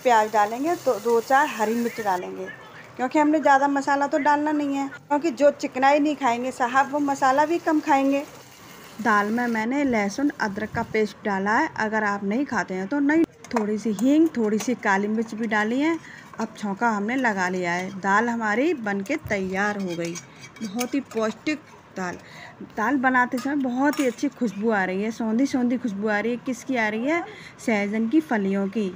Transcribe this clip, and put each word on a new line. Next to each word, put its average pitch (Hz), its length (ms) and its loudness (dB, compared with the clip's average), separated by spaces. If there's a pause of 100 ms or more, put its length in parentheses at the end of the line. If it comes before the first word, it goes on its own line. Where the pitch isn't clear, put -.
प्याज 220 300 4
डालेंगे, 233 420 2
तो 269 200 0
दो 226 260 2
चार 269 280 4
हरी 220 260 -2
मिर्च 233 260 -2
डालेंगे, 190 460 -4 (500)
क्योंकि 262 220 0
हमने 302 220 4
ज़्यादा 277 280 6
मसाला 277 380 0
तो 302 120 0
डालना 294 340 2
नहीं 285 220 -2
है, 277 120 -2 (120)
क्योंकि 294 340 -2
जो 285 200 6
चिकनाई 277 460 2
नहीं 294 160 2
खाएंगे 254 380 -2
साहब, 262 380 2
वो 294 100 -2
मसाला 277 440 2
भी 339 140 0
कम 320 220 2
खाएंगे। 277 440 2 (760)
दाल 208 300 2
में 240 180 0
मैंने 233 380 -2
लहसुन 240 460 0 (100)
अदरक 214 300 -4
का 233 120 -4
पेस्ट 214 420 -2
डाला 202 320 0
है, 311 200 2
अगर 214 280 0
आप 202 180 -2
नहीं 220 240 0
खाते 196 260 -2
हैं 185 140 -4
तो 285 140 -2
नहीं। 302 220 4 (260)
थोड़ी 214 280 0
सी 220 140 -2
हींग, 277 380 4
थोड़ी 220 300 0
सी 240 160 -2
काली 202 320 2
मिर्च 220 280 -2
भी 226 120 -4
डाली 214 320 0
है। 320 180 2 (420)
अब 220 180 -4
छौंका 208 320 -2
हमने 208 260 -2
लगा 208 340 0
लिया 180 220 -2
है, 185 180 -4 (100)
दाल 202 300 2
हमारी 233 460 0
बनके 208 440 -4
तैयार 202 600 -2
हो 180 180 -4
गई। 170 180 -6 (420)
बहुत 226 360 -6
ही 285 120 0
पौष्टिक 226 540 -4 (380)
दाल, 180 180 -6 (580)
दाल 226 240 0
बनाते 254 400 2
समय 269 200 -2
बहुत 269 420 0
ही 285 80 2
अच्छी 269 220 -2
खुशबू 214 420 -2
आ 202 120 2
रही 185 200 -2
है, 226 80 -2
सौंधी 226 340 0
सौंधी 254 320 0
खुशबू 202 300 -4
आ 208 120 0
रही 220 120 -2
है। 240 80 -2
किसकी 262 360 -6
आ 220 120 2
रही 220 180 -2
है? 330 180 0 (360)
सहजन 214 500 0
की 311 120 4
फलियों 196 460 0
की। 202 280 -2